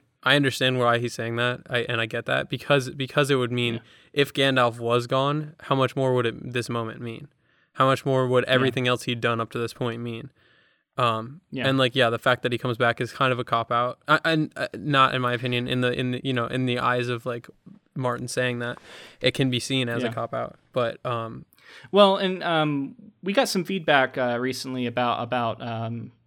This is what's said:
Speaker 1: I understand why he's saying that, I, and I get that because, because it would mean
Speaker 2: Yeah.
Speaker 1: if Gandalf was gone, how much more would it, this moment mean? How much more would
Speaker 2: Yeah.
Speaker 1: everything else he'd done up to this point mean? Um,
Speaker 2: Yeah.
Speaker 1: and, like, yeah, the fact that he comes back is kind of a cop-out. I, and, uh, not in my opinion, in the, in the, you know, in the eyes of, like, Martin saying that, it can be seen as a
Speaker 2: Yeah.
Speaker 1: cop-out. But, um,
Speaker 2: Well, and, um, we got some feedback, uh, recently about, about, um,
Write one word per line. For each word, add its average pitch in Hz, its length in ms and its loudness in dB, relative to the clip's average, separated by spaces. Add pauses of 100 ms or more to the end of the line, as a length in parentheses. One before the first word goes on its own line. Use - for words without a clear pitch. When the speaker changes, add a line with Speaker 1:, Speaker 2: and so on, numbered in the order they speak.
(240)
Speaker 1:
I 135 120 6
understand 131 440 2
why 120 200 4
he's 120 140 -4
saying 117 220 -6
that, 123 340 -2
I, 123 100 0
and 117 220 -4
I 113 40 0
get 113 220 -6
that 135 220 -2
because, 135 420 0
because 139 380 -2
it 143 60 4
would 123 160 0
mean 120 240 0
Speaker 2:
Yeah. 113 40 -6 (340)
Speaker 1:
if 139 200 0
Gandalf 131 460 2
was 120 260 0
gone, 143 580 -2
how - 120 2
much 131 220 2
more 131 180 2
would 123 100 2
it, 117 280 -4
this 120 160 -4
moment 117 320 -6
mean? 120 260 -12 (520)
How 135 80 6
much 131 180 2
more 131 220 2
would 123 180 4
Speaker 2:
Yeah. - 80 2
Speaker 1:
everything 127 340 2
else 123 160 0
he'd 120 180 -4
done 117 200 0
up 110 100 -6
to - 60 -8
this 117 160 -4
point 120 300 -6
mean? 120 260 -10 (680)
Um, 120 420 -2 (100)
Speaker 2:
Yeah. 131 180 -6
Speaker 1:
and, 135 100 2
like, 127 180 2
yeah, 123 140 4
the 117 100 -2
fact 123 240 0
that 123 80 0
he 120 60 -2
comes 123 200 -2
back 117 220 2
is 120 140 -4
kind 131 180 2
of 120 80 -2
a 123 60 -4
cop-out. 120 640 -2
I, 151 180 4
and, 160 320 0
uh, 143 100 -4 (100)
not 139 380 4
in 127 60 0
my 123 120 0
opinion, 123 340 -2
in 127 120 0
the, 123 180 2
in 127 140 -2
the, 123 120 -6
you 131 100 -2
know, 120 120 0
in 131 200 -2
the 123 120 0
eyes 123 300 0
of, 120 180 -4
like, 120 220 -8 (480)
Martin 123 320 -4
saying 123 320 -2
that, 120 180 -6 (440)
it 127 120 2
can 143 160 2
be 123 120 0
seen 131 260 -2
as 117 160 -2
a 120 40 -2
Speaker 2:
Yeah. 113 60 -4
Speaker 1:
cop-out. 117 460 -6 (140)
But, 117 320 -4
um, 117 400 -6 (460)
Speaker 2:
Well, 196 260 8
and, 185 260 -2
um, 151 520 0 (280)
we 196 80 -4
got 240 160 4
some 185 160 0
feedback, 147 540 2
uh, 123 240 0
recently 127 460 -4
about, 120 360 0
about, 117 380 -2
um, 117 500 -8 (160)